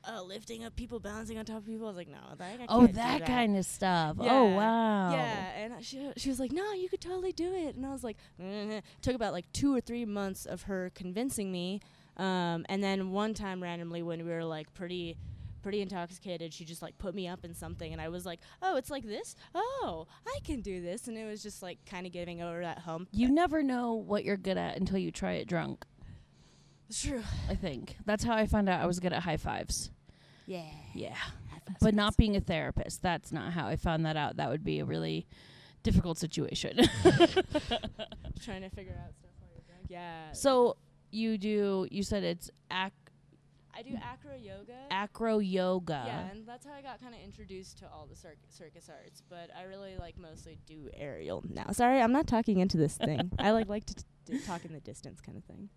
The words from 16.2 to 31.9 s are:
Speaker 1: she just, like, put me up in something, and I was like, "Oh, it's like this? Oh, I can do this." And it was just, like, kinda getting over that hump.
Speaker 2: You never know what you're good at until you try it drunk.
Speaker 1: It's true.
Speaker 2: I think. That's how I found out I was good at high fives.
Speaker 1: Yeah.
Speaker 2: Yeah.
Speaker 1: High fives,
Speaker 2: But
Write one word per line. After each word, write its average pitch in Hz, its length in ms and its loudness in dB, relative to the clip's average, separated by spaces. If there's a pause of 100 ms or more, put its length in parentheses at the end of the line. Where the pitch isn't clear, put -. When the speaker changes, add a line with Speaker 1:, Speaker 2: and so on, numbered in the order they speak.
Speaker 1:
she - 100 -12
just, 165 200 -12
like, 165 160 -12
put 185 160 -4
me 185 120 -4
up 180 160 -8
in 170 120 -12
something, 165 360 -10
and 151 80 -8
I 160 100 -4
was 180 160 -8
like, 170 140 -8 (220)
"Oh, 370 160 2
it's 262 140 -4
like 269 120 -6
this? 226 320 -8 (200)
Oh, 359 500 -2 (220)
I 539 160 -6
can 277 180 -4
do 185 200 -4
this." 175 260 -6
And 226 100 -8
it 220 80 -8
was 214 160 -8
just, 208 220 -12
like, 180 220 -12
kinda 185 260 -10
getting 175 320 -8
over 170 180 -6
that 170 180 -4
hump. 170 320 -8
Speaker 2:
You 233 200 6
never 311 320 6
know 247 300 2
what 208 300 0
you're 196 140 2
good 185 220 0
at 170 180 -2
until 190 220 2
you 175 120 0
try 185 220 -2
it 165 140 -2
drunk. 143 360 -2 (1040)
Speaker 1:
It's - 140 -6
true. 262 220 0 (260)
Speaker 2:
I 190 60 2
think. 160 500 -4
That's 208 180 2
how 233 120 4
I 220 100 6
found 208 240 6
out 180 100 4
I - 60 2
was 175 140 2
good 180 120 2
at 170 120 0
high 170 140 0
fives. - 520 -4 (560)
Speaker 1:
Yeah. 185 160 -8 (320)
Speaker 2:
Yeah. - 220 -8
Speaker 1:
High - 500 -10
fives, 190 160 -8
Speaker 2:
But 220 140 8